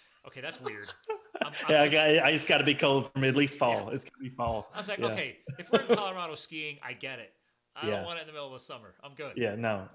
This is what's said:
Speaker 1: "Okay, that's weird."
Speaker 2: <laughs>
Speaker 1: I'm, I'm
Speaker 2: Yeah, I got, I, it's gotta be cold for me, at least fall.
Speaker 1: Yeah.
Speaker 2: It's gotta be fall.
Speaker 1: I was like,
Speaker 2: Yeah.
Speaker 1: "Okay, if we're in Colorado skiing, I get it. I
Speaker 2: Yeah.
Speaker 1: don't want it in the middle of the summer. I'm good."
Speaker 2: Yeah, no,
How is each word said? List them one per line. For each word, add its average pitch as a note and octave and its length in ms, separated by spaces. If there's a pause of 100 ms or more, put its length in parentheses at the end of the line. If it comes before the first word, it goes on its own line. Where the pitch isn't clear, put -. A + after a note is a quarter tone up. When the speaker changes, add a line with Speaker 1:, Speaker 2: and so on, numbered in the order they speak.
(280)
Speaker 1:
"Okay, C3 120
that's C#3+ 200
weird." G#2 280 (280)
Speaker 2:
<laughs> - 280
Speaker 1:
I'm, D3 80 (140)
I'm D3+ 40
Speaker 2:
Yeah, D3+ 120
I D3 60
got, D#3 180 (200)
I, D3 40
it's D#3 140
gotta D3 180
be C#3 140
cold C#3 360
for C3+ 60
me, C3+ 100
at B2+ 80
least C#3+ 220
fall. A2 300
Speaker 1:
Yeah. A#2+ 60
Speaker 2:
It's C3+ 100
gotta - 180
be B2+ 80
fall. A#2 420
Speaker 1:
I - 60
was G3 100
like, G3+ 120
Speaker 2:
Yeah. - 60
Speaker 1:
"Okay, D3 320 (200)
if F3 140
we're A3 80
in A#3 160
Colorado F#3 400
skiing, D3+ 460
I B2 100
get B2+ 260
it. G#2 140 (420)
I D3 140
Speaker 2:
Yeah. G#2 80
Speaker 1:
don't G2 80
want E3+ 140
it D#3+ 40
in D#3 60
the D#3 40
middle D3 140
of C3 60
the B2+ 80
summer. A2 420
I'm C#3 140
good." C#3+ 200
Speaker 2:
Yeah, A2 200
no, G#2+ 380